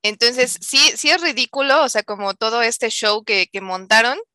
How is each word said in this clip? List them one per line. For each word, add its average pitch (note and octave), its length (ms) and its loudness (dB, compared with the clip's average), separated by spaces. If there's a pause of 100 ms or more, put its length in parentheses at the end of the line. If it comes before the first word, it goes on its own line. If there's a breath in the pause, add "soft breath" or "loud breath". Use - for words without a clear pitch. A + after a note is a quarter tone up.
Entonces, B3 580 -2
sí, - 180 -2 (180)
sí D4+ 140 0
es F4 100 2
ridículo, C#4 640 0
o B3 40 0
sea, G#3+ 140 -2
como G3 320 -6
todo A3+ 280 0
este A3+ 280 -2
show G#3+ 340 0
que, F#3+ 240 0
que G3 120 -8
montaron G#3+ 580 2 (160)